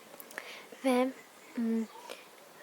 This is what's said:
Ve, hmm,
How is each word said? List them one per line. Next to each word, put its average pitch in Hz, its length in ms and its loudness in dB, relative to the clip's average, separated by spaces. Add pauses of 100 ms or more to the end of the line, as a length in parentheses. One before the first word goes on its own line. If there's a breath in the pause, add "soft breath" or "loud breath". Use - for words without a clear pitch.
(840 loud breath)
Ve, 262 240 6 (460)
hmm, 226 300 2 (760 loud breath)